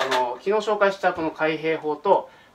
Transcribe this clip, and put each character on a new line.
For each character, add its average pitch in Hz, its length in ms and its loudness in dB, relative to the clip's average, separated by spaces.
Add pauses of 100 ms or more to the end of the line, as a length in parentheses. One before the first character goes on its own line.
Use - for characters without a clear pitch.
あ 131 140 -2
の、 143 240 -2
昨 - 60 -20
日 196 80 0
紹 214 260 0
介 196 140 4
し - 100 -10
た 180 100 2
こ 175 80 -6
の 156 120 -2
開 156 260 -2
閉 156 180 -2
法 151 200 -4
と、 180 340 2 (240)